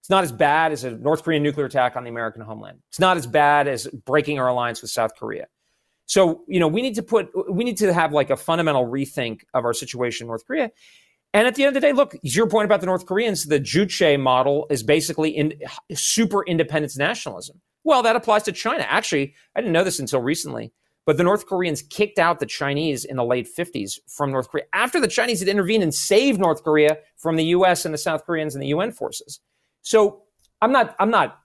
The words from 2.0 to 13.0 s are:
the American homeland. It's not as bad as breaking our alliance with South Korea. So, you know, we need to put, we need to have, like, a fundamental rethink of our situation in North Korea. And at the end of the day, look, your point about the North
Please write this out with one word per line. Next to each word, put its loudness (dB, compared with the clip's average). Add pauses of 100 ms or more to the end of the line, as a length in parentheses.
the -14
American -8
homeland. -16 (100)
It's -14
not 4
as -6
bad 4
as -4
breaking -2
our 2
alliance -2
with -14
South -2
Korea. -10 (640)
So, 4
you 2
know, 4
we 0
need -2
to -4
put, 0 (220)
we 0
need -4
to 2
have, 2
like, 2
a 0
fundamental 0
rethink -6 (120)
of 0
our 0
situation -6
in -14
North -10
Korea. -4 (640)
And 4
at -2
the 2
end 4
of 2
the 0
day, 6
look, 0
your 0
point 2
about 2
the -6
North -2